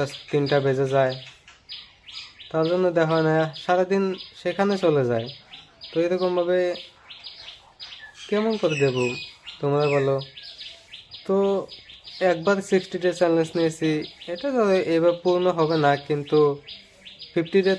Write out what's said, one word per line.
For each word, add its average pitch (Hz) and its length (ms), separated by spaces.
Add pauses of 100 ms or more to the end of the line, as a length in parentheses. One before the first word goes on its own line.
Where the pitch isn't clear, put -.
আস্তে - 180 (100)
তিনটা 143 340
বেজে 135 300
যায়, 131 180 (1400)
তার 160 200
জন্য 185 140 (120)
দেখা 160 160
হয় 160 160
না, 160 60 (280)
সারাদিন 185 400 (380)
সেখানে 196 320 (120)
চলে 147 260
যায়। 117 160 (600)
তো - 60 (100)
এরকমভাবে 180 540 (1700)
কেমন 214 320
করে 156 220
দেবো 127 200 (580)
তোমরা 143 240 (100)
বলো? 139 200 (1120)
তো 190 80 (960)
একবার 170 260 (120)
সিক্সটি 185 340
ডে 180 160
চ্যালেঞ্জ 165 380
নিয়েছি, 160 320 (440)
এটা 175 220
তো 247 60 (340)
এবার 170 180 (100)
পূর্ণ 180 220 (140)
হবে 160 160 (100)
না, 143 60 (160)
কিন্তু 147 320 (960)
ফিফটি 170 320
ডে 190 140